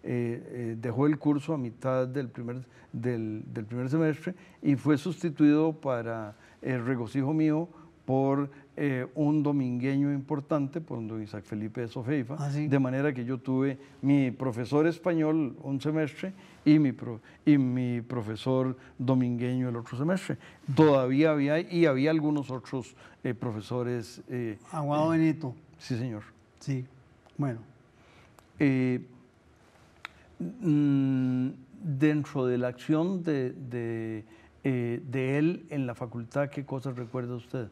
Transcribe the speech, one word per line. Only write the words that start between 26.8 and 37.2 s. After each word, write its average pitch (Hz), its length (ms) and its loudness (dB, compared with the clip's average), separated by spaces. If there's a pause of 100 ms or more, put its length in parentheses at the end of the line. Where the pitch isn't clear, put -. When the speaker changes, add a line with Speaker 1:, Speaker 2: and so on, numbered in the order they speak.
Speaker 2:
bueno. 131 220 -2 (1000)
Speaker 1:
Eh, 127 420 2 (1600)
mm, 135 880 2 (340)
dentro 147 640 0
de 123 120 2
la 123 100 0
acción 165 540 -2
de, 139 300 0 (180)
de, 113 540 -6 (400)
eh, 120 460 0
de 135 280 0
él 160 320 0
en 139 160 -4
la 120 80 -6
facultad, 120 540 -4
¿qué 143 160 -8
cosas 135 320 -6
recuerda 123 380 -6